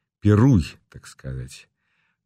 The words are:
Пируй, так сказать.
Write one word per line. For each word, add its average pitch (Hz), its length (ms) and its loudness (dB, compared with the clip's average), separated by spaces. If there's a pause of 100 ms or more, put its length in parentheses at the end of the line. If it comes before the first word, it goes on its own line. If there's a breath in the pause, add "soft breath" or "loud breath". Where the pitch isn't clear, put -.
(220)
Пируй, 104 440 2 (240)
так - 160 -20
сказать. 65 640 -16 (580)